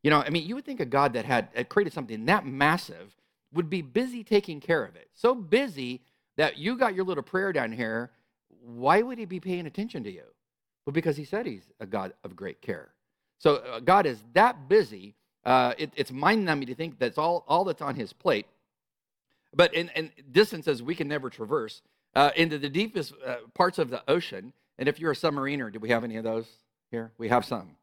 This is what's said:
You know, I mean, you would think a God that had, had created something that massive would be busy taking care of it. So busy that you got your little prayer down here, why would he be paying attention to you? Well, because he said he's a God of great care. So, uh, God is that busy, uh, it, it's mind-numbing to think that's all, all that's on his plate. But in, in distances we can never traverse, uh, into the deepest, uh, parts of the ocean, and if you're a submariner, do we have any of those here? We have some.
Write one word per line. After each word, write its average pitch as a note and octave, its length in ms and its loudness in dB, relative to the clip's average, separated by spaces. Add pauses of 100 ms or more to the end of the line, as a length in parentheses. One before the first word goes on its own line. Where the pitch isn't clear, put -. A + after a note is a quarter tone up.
You D3 60 2
know, D3+ 80 6
I C#3+ 140 0
mean, D#3+ 160 -2
you A3 80 -8
would C#4 100 -12
think C4+ 140 -10
a D#3 60 -4
God C3+ 280 2
that A2+ 120 -4
had, A#2 280 0
had A#2+ 160 -6
created G3+ 240 0
something A2+ 320 -10
that F3+ 200 2
massive C3+ 680 -2 (380)
would D#3+ 160 -2
be F3 140 -4
busy A#3 400 -4
taking G3+ 360 0
care D#3 240 0
of F2+ 120 -10
it. D#2+ 180 -20
So B3 220 2
busy D#3+ 680 -2 (360)
that D3 200 2
you F#3 180 -2
got A#3 200 0
your F#3 100 -2
little E3 180 -4
prayer F#3+ 300 -2
down B2 180 0
here, A2+ 380 -4 (400)
why B2 540 0
would B3 160 -6
he A3+ 60 -8
be F#3 140 -8
paying F3+ 280 -6
attention G3 380 -8
to G2+ 60 -10
you? F2+ 120 -16 (600)
Well, C#3 80 -6
because D#3+ 220 0
he D3+ 80 -10
said G#3 220 -6
he's G2 240 -10 (100)
a A#2 60 -12
God F#2+ 280 -6 (100)
of F#2 120 -14
great F#2 260 -12
care. E2 280 -10 (480)
So, D3 200 4
uh, A#2+ 220 -10
God F3 280 4
is A2+ 160 -6 (100)
that F#3+ 340 4
busy, G#2+ 460 2 (320)
uh, B2 320 4
it, D3+ 180 -6
it's C#3+ 160 -4
mind-numbing D3+ 560 0
to B2 80 -10
think D#3+ 220 -10
that's A#2+ 220 -2
all, E3+ 280 0
all E3 160 2
that's F3+ 180 -4
on C#3 140 -6
his A2+ 160 -8
plate. A2+ 360 -2 (1080)
But E3+ 180 6
in, E3+ 220 -2
in D#3+ 160 -2 (200)
distances D#3+ 500 4
we C#3+ 140 -4
can D3+ 120 -4
never C#3+ 220 -4
traverse, A2 520 -6 (340)
uh, C#3+ 200 6
into E3 220 2
the C#3+ 120 -4
deepest, F#3+ 440 -2 (120)
uh, B2+ 100 -4 (180)
parts F3+ 240 0
of D3 120 0
the A#2+ 180 -8
ocean, C3 440 -2 (280)
and C3 100 0
if D3 100 -4
you're D#3+ 120 0
a C3 40 0
submariner, C#3 560 -2
do A2 80 -12
we A2 100 -6
have A#2 140 4
any A2+ 140 -6
of A2+ 60 -6
those A2+ 240 -2 (420)
here? A2+ 280 -8
We A#2 120 -6
have B2 160 4
some. F#2+ 380 -10